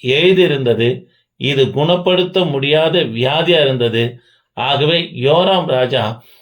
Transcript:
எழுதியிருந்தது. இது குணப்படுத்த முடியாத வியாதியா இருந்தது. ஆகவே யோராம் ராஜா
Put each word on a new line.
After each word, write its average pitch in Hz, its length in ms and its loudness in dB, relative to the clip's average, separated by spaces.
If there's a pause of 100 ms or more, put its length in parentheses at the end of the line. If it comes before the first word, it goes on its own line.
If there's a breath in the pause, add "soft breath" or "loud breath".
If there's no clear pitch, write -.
எழுதியிருந்தது. 131 1040 2 (320 soft breath)
இது 135 340 0
குணப்படுத்த 180 760 0
முடியாத 156 560 0
வியாதியா 147 600 0
இருந்தது. 120 580 0 (340 soft breath)
ஆகவே 143 480 0
யோராம் 165 640 0
ராஜா 127 580 -2 (180 soft breath)